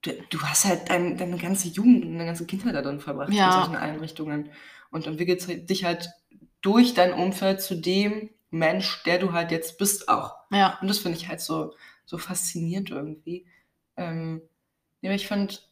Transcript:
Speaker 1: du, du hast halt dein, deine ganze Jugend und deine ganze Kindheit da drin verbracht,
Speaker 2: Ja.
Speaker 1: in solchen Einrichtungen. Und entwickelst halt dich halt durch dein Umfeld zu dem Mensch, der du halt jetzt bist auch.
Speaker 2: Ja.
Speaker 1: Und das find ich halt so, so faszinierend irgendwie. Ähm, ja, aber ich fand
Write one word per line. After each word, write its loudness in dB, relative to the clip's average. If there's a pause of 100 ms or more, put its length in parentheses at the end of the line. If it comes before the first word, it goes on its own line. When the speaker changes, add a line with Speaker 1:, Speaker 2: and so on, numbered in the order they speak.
Speaker 1:
du, -6 (180)
du -4
hast 0
halt 0
dein, 0
deine -4
ganze -2
Jugend 6
und -6
deine -4
ganze -6
Kindheit -4
da -2
drin -6
verbracht, -4
Speaker 2:
Ja. 6
Speaker 1:
in 6
solchen 2
Einrichtungen. -6 (400)
Und -6
entwickelst -2
halt -8
dich 0
halt -2 (520)
durch 8
dein 6
Umfeld 0
zu -4
dem 0 (200)
Mensch, 0
der 2
du 0
halt 0
jetzt -6
bist 0
auch. 0 (160)
Speaker 2:
Ja. 4
Speaker 1:
Und -2
das 2
find -2
ich -10
halt -8
so, -4 (320)
so -10
faszinierend -4
irgendwie. -8 (500)
Ähm, -6 (600)
ja, -4
aber 2
ich -4
fand -4